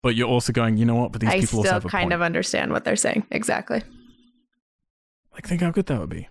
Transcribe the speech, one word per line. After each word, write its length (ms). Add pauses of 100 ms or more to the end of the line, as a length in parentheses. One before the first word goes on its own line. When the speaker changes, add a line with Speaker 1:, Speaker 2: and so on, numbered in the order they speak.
Speaker 1:
but 120
you're 120
also 260
going, 240
"You 80
know 100
what? 160
But 100
these 80
Speaker 2:
I 120
Speaker 1:
people 180
also 80
Speaker 2:
still 60
Speaker 1:
have 120
a 40
Speaker 2:
kind 160
Speaker 1:
point." 80
Speaker 2:
of 100
understand 480
what 140
they're 100
saying. 340
Exactly. 540 (1500)
Speaker 1:
Like, 140
think 140
how 100
good 160
that 120
would 100
be. 220